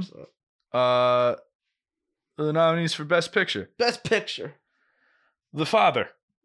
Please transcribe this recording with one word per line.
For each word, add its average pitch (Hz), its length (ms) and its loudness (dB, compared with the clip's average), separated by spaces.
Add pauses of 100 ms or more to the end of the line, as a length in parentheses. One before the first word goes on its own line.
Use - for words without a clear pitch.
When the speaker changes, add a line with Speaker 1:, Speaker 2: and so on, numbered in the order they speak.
Speaker 1:
that's 185 120 -10 (600)
a 123 40 -2
Speaker 2:
uh, 123 600 2 (1000)
the 151 140 -2
nominees 165 420 2
for 151 100 -10
Best 165 280 0
Picture. 180 460 -2
Speaker 1:
Best 233 240 -2
Picture. - 520 -4 (1000)
Speaker 2:
The 151 140 -4
Father. 175 420 2 (360)